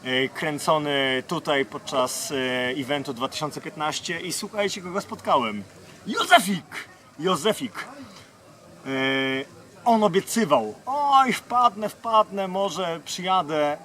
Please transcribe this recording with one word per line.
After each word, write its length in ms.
e, 260
kręcony 960
tutaj 380
podczas, 680
e, 40
eventu 440
dwa 140
tysiące 340
piętnaście. 600
I 120
słuchajcie, 480
kogo 200
spotkałem. 640
Józefik! 580
Józefik! 640
E, 40
on 180
obiecywał: 680
„Oj, 480
wpadnę, 560
wpadnę, 580
może 580
przyjadę”. 800